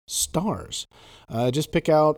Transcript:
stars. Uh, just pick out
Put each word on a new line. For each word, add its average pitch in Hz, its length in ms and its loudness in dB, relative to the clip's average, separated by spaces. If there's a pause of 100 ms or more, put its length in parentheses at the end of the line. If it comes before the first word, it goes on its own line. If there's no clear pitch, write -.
stars. - 800 -4 (420)
Uh, 120 220 0
just 147 220 -2
pick 165 160 0
out 151 280 4